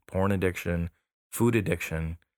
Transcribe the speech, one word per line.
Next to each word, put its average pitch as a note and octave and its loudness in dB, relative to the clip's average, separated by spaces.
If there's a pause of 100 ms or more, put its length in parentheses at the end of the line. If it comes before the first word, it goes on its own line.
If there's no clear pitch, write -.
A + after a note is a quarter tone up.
porn F#2+ 0
addiction, F2 0 (420)
food A#2 2
addiction. E2 -2 (200)